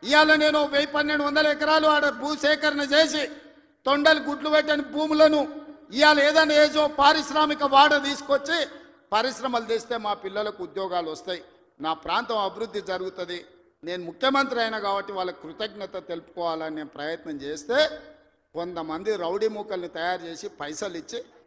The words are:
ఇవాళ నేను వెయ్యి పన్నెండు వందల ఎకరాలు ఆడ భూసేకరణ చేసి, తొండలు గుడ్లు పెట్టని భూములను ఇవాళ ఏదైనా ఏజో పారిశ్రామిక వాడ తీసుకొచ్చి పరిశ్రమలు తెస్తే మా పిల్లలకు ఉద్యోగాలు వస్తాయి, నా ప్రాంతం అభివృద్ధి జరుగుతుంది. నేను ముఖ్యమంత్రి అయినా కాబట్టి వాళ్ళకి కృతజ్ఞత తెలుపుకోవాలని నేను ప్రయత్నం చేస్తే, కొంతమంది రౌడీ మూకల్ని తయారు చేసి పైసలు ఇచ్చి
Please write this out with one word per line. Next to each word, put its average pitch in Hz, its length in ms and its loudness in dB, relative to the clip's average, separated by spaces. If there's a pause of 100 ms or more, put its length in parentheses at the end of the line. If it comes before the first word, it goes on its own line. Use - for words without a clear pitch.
ఇవాళ 302 300 6
నేను 302 300 4
వెయ్యి 285 220 0
పన్నెండు 294 360 0
వందల 285 240 2
ఎకరాలు 302 400 2
ఆడ 294 220 4
భూసేకరణ 294 880 0
చేసి, 302 340 2 (580)
తొండలు 294 440 4
గుడ్లు 294 180 -4
పెట్టని 302 340 2
భూములను 302 680 2 (440)
ఇవాళ 294 280 6
ఏదైనా 302 340 4
ఏజో 302 320 4
పారిశ్రామిక 294 800 2
వాడ 277 300 6
తీసుకొచ్చి 277 720 -2 (460)
పరిశ్రమలు 240 520 -2
తెస్తే 226 320 -4
మా 208 160 -4
పిల్లలకు 202 500 -6
ఉద్యోగాలు 175 480 -4
వస్తాయి, 170 300 -8 (400)
నా 156 120 -2
ప్రాంతం 214 460 -4
అభివృద్ధి 208 420 -6
జరుగుతుంది. 185 640 -8 (400)
నేను 175 200 -8
ముఖ్యమంత్రి 262 580 -2
అయినా 220 160 -4
కాబట్టి 196 340 -4
వాళ్ళకి 185 300 -6
కృతజ్ఞత 202 540 -10
తెలుపుకోవాలని 165 800 -6
నేను 151 120 -10
ప్రయత్నం 151 480 -8
చేస్తే, 151 520 -2 (680)
కొంతమంది 170 600 -6
రౌడీ 185 320 -2
మూకల్ని 202 400 -8
తయారు 170 420 -6
చేసి 170 180 -12 (120)
పైసలు 156 360 -8
ఇచ్చి 156 220 -12 (280)